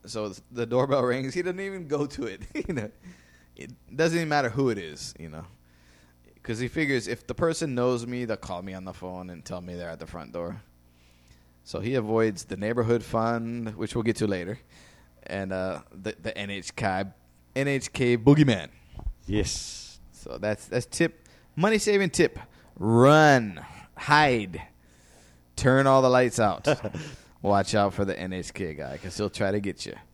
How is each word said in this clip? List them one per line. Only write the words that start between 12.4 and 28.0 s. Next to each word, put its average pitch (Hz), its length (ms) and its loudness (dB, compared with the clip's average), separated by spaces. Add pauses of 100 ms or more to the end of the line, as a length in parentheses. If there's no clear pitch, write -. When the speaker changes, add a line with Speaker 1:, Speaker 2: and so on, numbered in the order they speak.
Speaker 1:
the - 120 -10
neighborhood 113 460 0
fund, 117 720 -4
which - 180 -6
we'll 117 100 -2
get 117 120 0
to 110 100 0
later, 98 320 -4 (680)
and, 95 260 -6
uh, 92 280 -4 (120)
the, 98 300 -8
the 110 140 -6
N 101 140 -8
H 98 260 -10
K, 98 280 -2 (520)
N 139 120 0
H 135 240 -4
K 123 260 2
boogeyman. 123 500 6 (580)
Speaker 2:
Yes. - 760 -4 (120)
Speaker 1:
So - 260 -16
that's, 104 280 -4
that's 123 200 -4
tip, - 420 -4 (280)
money-saving 202 540 2
tip. - 280 2 (380)
Run, 120 880 6 (320)
hide, 123 640 2 (960)
turn 135 320 4
all 135 160 8
the 127 80 6
lights 123 300 4
out. 101 260 2 (420)
Speaker 2:
<laughs> - 340 -20
Speaker 1:
Watch 101 320 2
out 101 200 2
for 101 100 0